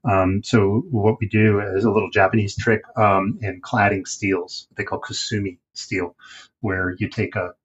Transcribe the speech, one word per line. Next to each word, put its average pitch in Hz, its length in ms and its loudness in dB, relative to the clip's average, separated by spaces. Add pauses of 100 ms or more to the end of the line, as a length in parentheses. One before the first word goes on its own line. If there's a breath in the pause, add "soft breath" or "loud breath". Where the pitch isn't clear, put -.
Um, 95 380 2
so 110 480 2
what 110 280 2
we 104 80 -2
do 107 320 4
is 98 260 -2
a 104 60 4
little 101 180 0
Japanese 101 460 2
trick, 110 260 0 (160)
um, 101 440 2
in 95 200 -8
cladding 101 460 0
steels, - 600 -4 (100)
they 101 60 -6
call - 180 -8
kusumi 98 560 -6 (160)
steel, 90 420 -6 (460 loud breath)
where 92 380 -2
you 104 100 -4
take - 260 -4
a 90 180 -4 (120)